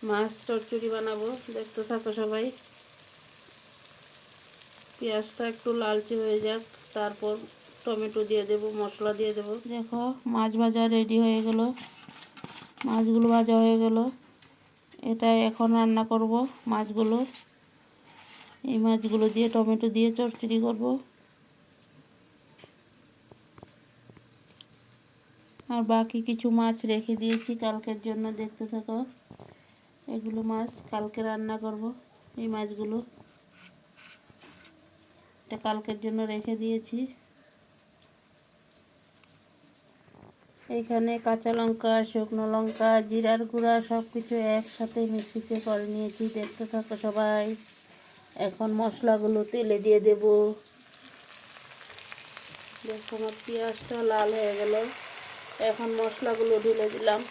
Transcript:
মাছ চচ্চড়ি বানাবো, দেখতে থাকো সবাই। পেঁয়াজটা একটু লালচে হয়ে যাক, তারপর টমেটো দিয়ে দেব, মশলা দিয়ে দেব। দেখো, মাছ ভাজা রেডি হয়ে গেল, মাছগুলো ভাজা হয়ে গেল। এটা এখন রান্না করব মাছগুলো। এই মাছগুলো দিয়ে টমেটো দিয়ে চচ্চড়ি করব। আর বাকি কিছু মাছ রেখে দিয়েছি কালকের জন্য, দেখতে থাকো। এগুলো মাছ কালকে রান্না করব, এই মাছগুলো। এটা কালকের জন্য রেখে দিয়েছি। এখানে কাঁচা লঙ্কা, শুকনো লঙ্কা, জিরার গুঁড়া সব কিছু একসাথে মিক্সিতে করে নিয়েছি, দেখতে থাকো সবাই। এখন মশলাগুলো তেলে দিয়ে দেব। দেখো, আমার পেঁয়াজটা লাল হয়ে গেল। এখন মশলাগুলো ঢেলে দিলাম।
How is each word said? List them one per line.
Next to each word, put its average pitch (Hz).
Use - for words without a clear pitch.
মাছ 214
চচ্চড়ি 226
বানাবো, 220
দেখতে 220
থাকো 226
সবাই। 214
পেঁয়াজটা 220
একটু 226
লালচে 214
হয়ে 214
যাক, 226
তারপর 208
টমেটো 220
দিয়ে 214
দেব, 208
মশলা 208
দিয়ে 214
দেব। 208
দেখো, 233
মাছ 220
ভাজা 226
রেডি 220
হয়ে 220
গেল, 226
মাছগুলো 226
ভাজা 226
হয়ে 226
গেল। 226
এটা 226
এখন 226
রান্না 226
করব 226
মাছগুলো। 214
এই 233
মাছগুলো 220
দিয়ে 226
টমেটো 220
দিয়ে 226
চচ্চড়ি 233
করব। 233
আর 233
বাকি 226
কিছু 233
মাছ 226
রেখে 220
দিয়েছি 226
কালকের 220
জন্য, 220
দেখতে 220
থাকো। 220
এগুলো 220
মাছ 226
কালকে 214
রান্না 220
করব, 214
এই 226
মাছগুলো। 214
এটা 220
কালকের 214
জন্য 220
রেখে 214
দিয়েছি। 226
এখানে 233
কাঁচা 226
লঙ্কা, 226
শুকনো 220
লঙ্কা, 220
জিরার 226
গুঁড়া 233
সব 226
কিছু 226
একসাথে 226
মিক্সিতে 220
করে 208
নিয়েছি, 214
দেখতে 214
থাকো 220
সবাই। 214
এখন 208
মশলাগুলো 220
তেলে 220
দিয়ে 214
দেব। 208
দেখো, 214
আমার 220
পেঁয়াজটা 226
লাল 214
হয়ে 208
গেল। 208
এখন 226
মশলাগুলো 226
ঢেলে 220
দিলাম। 214